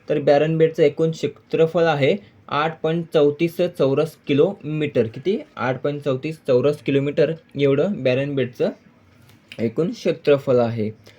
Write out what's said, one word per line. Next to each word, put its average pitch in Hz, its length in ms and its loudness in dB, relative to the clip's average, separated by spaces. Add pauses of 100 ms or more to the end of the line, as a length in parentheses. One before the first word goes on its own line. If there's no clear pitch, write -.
तर 151 100 0
बॅरन 151 380 2
बेटचं 160 260 2
एकूण 160 280 2
क्षेत्रफळ 160 720 -2
आहे 151 320 2 (320)
आठ 160 340 -4
पॉइंट 165 320 -2
चौतीस 151 440 2 (200)
चौरस 147 380 0 (120)
किलोमीटर. 147 800 0
किती? 190 360 -4 (120)
आठ 123 260 -4
पॉइंट 143 200 -4
चौतीस 147 460 -6
चौरस 139 300 2
किलोमीटर 143 540 0 (280)
एवढं 143 440 0
बॅरन 135 320 0
बेटचं 135 340 -2 (920)
एकूण 151 320 -2
क्षेत्रफळ 143 680 0
आहे. 113 340 0 (280)